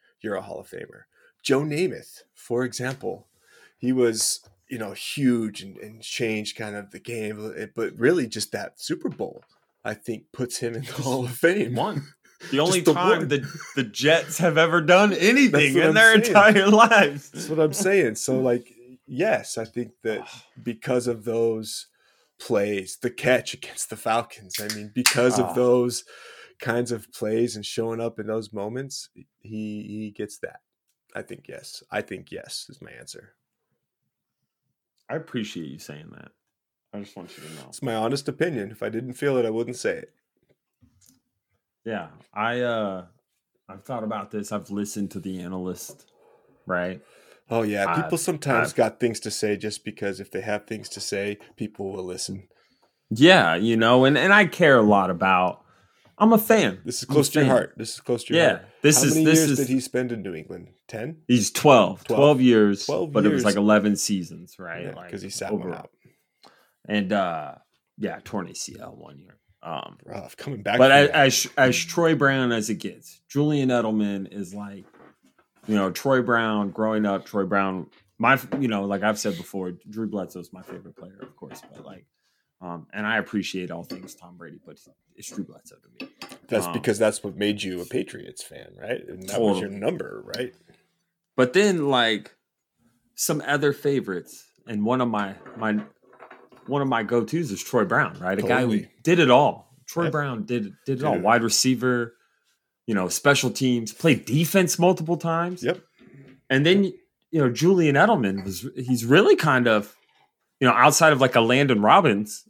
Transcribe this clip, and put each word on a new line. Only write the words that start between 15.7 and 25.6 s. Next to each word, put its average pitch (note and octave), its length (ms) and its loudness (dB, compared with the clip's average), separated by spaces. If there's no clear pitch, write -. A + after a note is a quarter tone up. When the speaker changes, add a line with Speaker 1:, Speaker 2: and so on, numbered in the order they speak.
Speaker 1:
what D#3+ 80 4
Speaker 2:
in E3+ 60 6
Speaker 1:
I'm D#3+ 40 4
Speaker 2:
their A3 200 8
Speaker 1:
saying. A3 120 6
Speaker 2:
entire G3+ 440 8
lives. G#3 600 6
Speaker 1:
That's D3+ 200 -12
what D#3 100 0
I'm D#3 140 4
saying. F#3 420 0
So, C3 240 -2
like, B2 340 -2
yes, C#3 540 -4
I A2+ 60 -8
think A2 260 -8
that A2 260 -6
Speaker 2:
<sighs> - 200 -20
Speaker 1:
because A#2+ 420 -4
of A#2 180 -6
those A2+ 600 -4
plays, G2+ 580 -4
the - 140 -6
catch - 420 -2
against - 380 -12
the A2 40 -12
Falcons, A2 640 -6
I G#2 140 -8
mean, G#2 220 -14
because B2 420 2
of B2 100 2
Speaker 2:
Ah. F2 60 -6
Speaker 1:
those B2 500 2